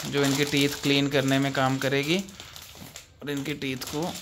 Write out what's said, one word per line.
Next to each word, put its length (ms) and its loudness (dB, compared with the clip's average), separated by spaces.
जो 180 2
इनके 220 2
teeth 380 2
clean 260 4
करने 300 4
में 140 2
काम 240 2
करेगी 460 2
और 80 -6
इनके 240 -4
teeth 360 -6
को 180 -2